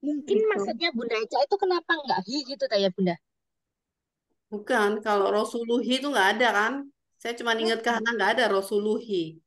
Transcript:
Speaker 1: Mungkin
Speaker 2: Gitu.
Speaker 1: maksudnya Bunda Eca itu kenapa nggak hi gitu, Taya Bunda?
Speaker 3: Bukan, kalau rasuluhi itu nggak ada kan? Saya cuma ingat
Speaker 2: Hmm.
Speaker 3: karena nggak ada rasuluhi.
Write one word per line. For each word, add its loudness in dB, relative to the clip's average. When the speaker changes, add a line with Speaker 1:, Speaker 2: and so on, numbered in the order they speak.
Speaker 1:
Mungkin 0
Speaker 2:
Gitu. 2
Speaker 1:
maksudnya -2
Bunda -2
Eca -2
itu 0
kenapa 0
nggak -2
hi -6
gitu, -4
Taya 2
Bunda? 2
Speaker 3:
Bukan, 0
kalau 2
rasuluhi 0
itu -4
nggak 4
ada 4
kan? 2
Saya -8
cuma -2
ingat 0
Speaker 2:
Hmm. 2
Speaker 3:
karena 0
nggak 2
ada 4
rasuluhi. -2